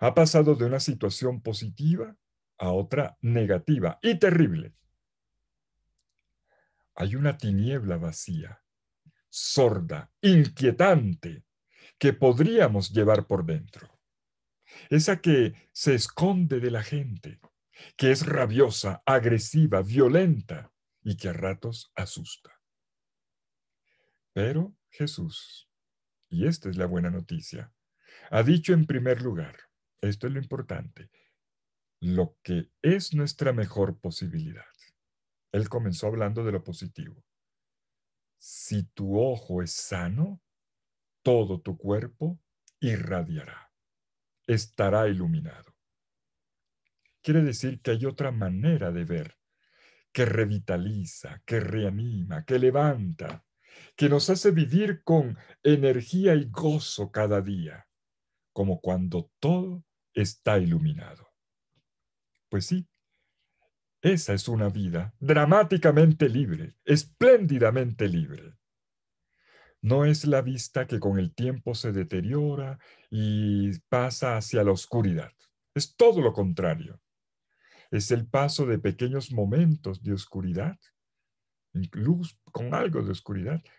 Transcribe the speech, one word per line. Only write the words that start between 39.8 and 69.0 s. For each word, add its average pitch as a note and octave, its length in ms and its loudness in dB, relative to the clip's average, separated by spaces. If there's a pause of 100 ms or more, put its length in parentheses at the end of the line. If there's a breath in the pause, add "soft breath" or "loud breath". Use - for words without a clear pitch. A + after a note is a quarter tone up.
todo G#2+ 360 2
tu F#2 180 -8
cuerpo B2 600 -6 (400)
irradiará, F2 960 -6 (720)
estará G#2+ 640 0
iluminado". E2 640 -4 (1500)
Quiere D#3 200 4
decir B2+ 400 -2
que B2+ 100 -2
hay A2+ 140 0
otra C3+ 260 -4
manera G2+ 600 0
de E2+ 120 -4
ver, D#2+ 340 -6 (760 soft breath)
que B2+ 120 0
revitaliza, G#2 1200 -4
que A#2 140 -2
reanima, G2+ 840 -4
que B2+ 140 0
levanta, B2 840 0 (520 loud breath)
que D3 100 4
nos C#3+ 220 2
hace F#3+ 220 2
vivir E3 520 0
con C#3+ 340 2 (260 loud breath)
energía C#3+ 680 4
y C#3+ 160 2
gozo D3+ 600 -4
cada G#2 300 0
día, F#2 480 -8 (640)
como F#2+ 260 -2
cuando F2+ 600 -4
todo F3+ 440 -2 (300)
está G#2+ 460 0
iluminado. E2 680 -2 (1200)
Pues G2+ 160 -2
sí, F3+ 220 -4 (1120)
esa E3+ 320 2
es G2+ 140 -4
una A2 220 0
vida F#2 500 -4
dramáticamente D#3 1080 6
libre, G2+ 540 -4
espléndidamente C3 1200 4
libre. D#2 500 -6 (1200 soft breath)